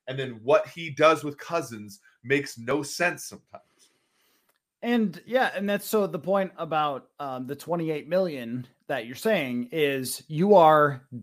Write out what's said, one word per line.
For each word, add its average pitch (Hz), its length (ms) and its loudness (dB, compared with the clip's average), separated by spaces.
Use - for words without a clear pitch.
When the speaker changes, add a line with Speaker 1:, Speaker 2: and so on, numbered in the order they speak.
Speaker 1:
And 131 100 -8
then 120 240 -8
what 139 280 4
he 165 200 -12
does 151 340 4
with 143 140 -8
Cousins 113 640 -8
makes 139 340 -2
no 131 240 -4
sense 160 440 -6
sometimes. - 380 -20
Speaker 2:
And, 220 460 0
yeah, 220 260 0
and 196 160 -4
that's 202 180 -2
so 208 200 0
the 165 100 -6
point 185 400 -2
about, 151 520 -4
um, 127 260 -6
the 139 100 -8
twenty-eight 156 520 -4
million 135 580 -2
that 127 180 -4
you're 120 100 -12
saying 127 560 -2
is 139 560 -2
you 185 280 4
are 151 520 8